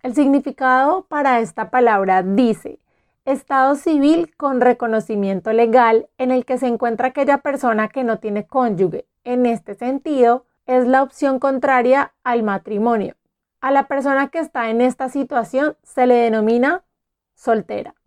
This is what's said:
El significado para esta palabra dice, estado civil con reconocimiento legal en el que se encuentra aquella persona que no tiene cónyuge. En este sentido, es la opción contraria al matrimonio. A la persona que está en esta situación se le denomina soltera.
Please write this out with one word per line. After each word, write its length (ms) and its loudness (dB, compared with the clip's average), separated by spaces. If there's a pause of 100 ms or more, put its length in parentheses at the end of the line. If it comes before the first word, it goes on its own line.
El 120 -8
significado 920 0
para 320 0
esta 280 -8
palabra 540 2
dice, 560 -2 (480)
estado 480 0
civil 600 0
con 280 -2
reconocimiento 880 -2
legal 640 2
en 140 -2
el 160 -2
que 100 -4
se 120 -2
encuentra 400 -2
aquella 340 0
persona 460 -2
que 140 -6
no 160 -2
tiene 280 -6
cónyuge. 600 -2 (180)
En 200 -2
este 300 -4
sentido, 720 0 (180)
es 220 2
la 160 4
opción 360 -2
contraria 760 2 (100)
al 180 -2
matrimonio. 720 -2 (460)
A 100 -2
la 180 2
persona 400 -2
que 100 -8
está 320 -6
en 100 0
esta 300 -2
situación 720 -4
se 240 -2
le 80 4
denomina 680 0 (520)
soltera. 600 -4 (120)